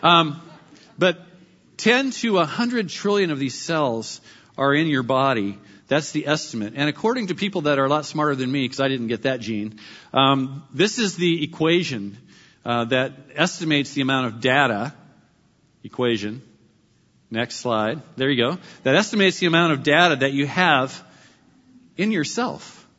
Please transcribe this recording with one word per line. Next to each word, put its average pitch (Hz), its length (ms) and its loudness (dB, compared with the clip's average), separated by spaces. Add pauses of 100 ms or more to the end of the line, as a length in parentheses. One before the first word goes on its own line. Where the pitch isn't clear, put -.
Um, 165 400 4 (560)
but 175 220 2 (580)
ten 254 340 2
to 226 260 -2
a 170 80 4
hundred 233 440 -4
trillion 202 420 0
of 139 80 -4
these 131 200 -4
cells 131 640 -4 (360)
are 139 160 2
in 156 140 2
your 135 160 0
body. 120 540 0 (300)
That's 147 240 0
the 147 160 -4
estimate. 117 480 -4
And 143 140 -2
according 220 380 -2
to 175 80 -4
people 196 260 -4
that 147 160 2
are 135 80 2
a 135 40 0
lot 151 160 0
smarter 151 300 -2
than 131 160 -4
me, 135 160 -2
'cause 131 120 -10
I 135 80 4
didn't 123 200 -2
get 110 160 -4
that 131 180 -2
gene, 107 380 -6 (340)
um, 135 500 2 (100)
this 185 240 0
is 208 200 -2
the 170 260 0
equation, 143 760 -2 (460)
uh, 120 220 -2
that 131 260 0 (240)
estimates 151 560 0
the 143 100 -2
amount 131 260 0
of 113 120 -8
data. 127 540 2 (920)
Equation. 117 580 -2 (880)
Next 117 280 -4
slide. 117 440 -2 (140)
There 131 140 -2
you 131 120 2
go. 143 160 0 (260)
That 131 120 4
estimates 196 440 2
the 180 80 2
amount 165 260 4
of 131 100 -4
data 156 340 6
that 135 140 2
you 139 160 0
have 143 560 2 (920)
in 202 140 0
yourself. - 680 -4 (220)